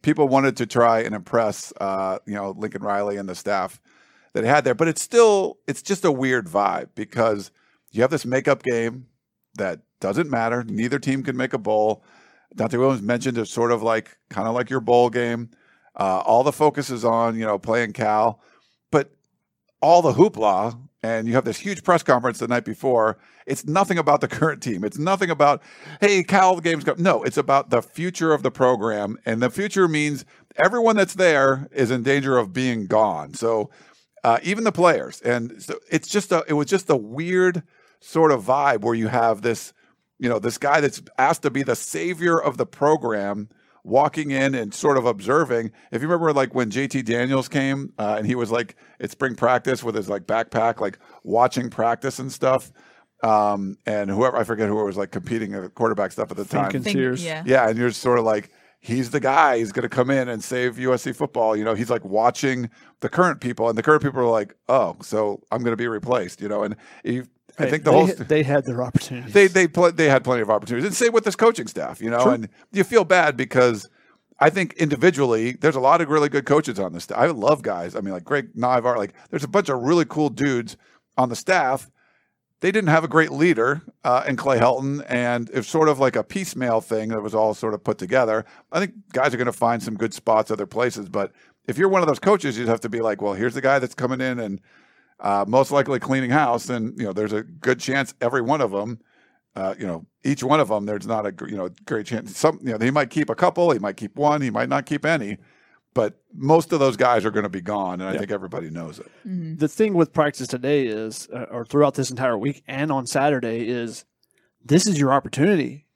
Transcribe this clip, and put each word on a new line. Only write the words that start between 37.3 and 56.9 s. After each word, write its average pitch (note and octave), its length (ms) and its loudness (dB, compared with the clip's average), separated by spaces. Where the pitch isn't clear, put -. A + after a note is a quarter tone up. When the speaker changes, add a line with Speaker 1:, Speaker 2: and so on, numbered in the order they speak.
Speaker 1:
sort D#3+ 300 4
of A#2 120 2
vibe C3 380 2
where A#2 140 0
you A2 120 -2
have A2+ 340 2
this, A2+ 320 -4
you B2 120 -4
know, A2+ 100 0
this A2 180 -4
guy C#3+ 240 2
that's C#3 200 -2
asked C#3+ 260 2
to D3 80 0
be C#3 120 -4
the B2+ 120 0
savior E3 680 -2
of C#3 160 -4
the B2 80 -2
program G#2+ 840 -2
walking D3 460 0
in C3+ 220 0
and A2 200 -6
sort C#3+ 240 2
of A#2+ 80 2
observing. A#2 640 0
If A#2 100 -4
you D3+ 80 -4
remember, E3 240 2
like, C3+ 200 0
when A#2+ 160 0
J B2+ 180 -2
T C3 140 -4
Daniels B2 460 0
came, C3+ 500 -4
uh, G#2+ 200 -2
and G#2+ 100 -2
he B2 80 0
was, A#2 160 -4
like, A#2 240 -4
at B2+ 100 -8
spring B2+ 260 -4
practice B2 480 0
with A2+ 120 -4
his, G2+ 140 -6
like, G2+ 180 -6
backpack, A2+ 540 -2
like, G2 180 -6
watching B2 460 2
practice A#2 500 -2
and C3 120 -8
stuff. C3 400 0
Um, G#2 600 2
and G#2 240 -2
whoever, A#2 280 2
I A2+ 60 2
forget A2 240 -2
who G#2 140 0
it - 20 0
was, G2 140 -4
like, G2 140 -6
competing G#2+ 440 -6
at F#2+ 200 -10
quarterback G#2 360 -2
stuff A2 180 -6
at G2+ 80 -10
the G2+ 80 -8
Speaker 2:
Fink G2+ 200 -2
Speaker 1:
time. G3 100 -4
Speaker 2:
and B2+ 80 -4
Speaker 3:
Fink, G3 140 -2